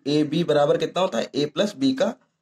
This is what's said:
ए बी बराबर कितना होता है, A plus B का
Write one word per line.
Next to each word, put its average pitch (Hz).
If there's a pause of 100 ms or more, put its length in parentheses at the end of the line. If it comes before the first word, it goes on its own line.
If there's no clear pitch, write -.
ए 151
बी 156
बराबर 147
कितना 170
होता 185
है, 107
A 143
plus 202
B 135
का 196 (300)